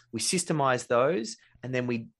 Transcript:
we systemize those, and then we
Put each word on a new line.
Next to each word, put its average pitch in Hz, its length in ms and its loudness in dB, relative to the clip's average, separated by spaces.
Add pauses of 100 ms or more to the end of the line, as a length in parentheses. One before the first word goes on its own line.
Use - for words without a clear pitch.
(120)
we - 80 -6
systemize 143 680 0
those, 160 500 2 (260)
and 127 100 -8
then 123 140 0
we 117 220 -4 (100)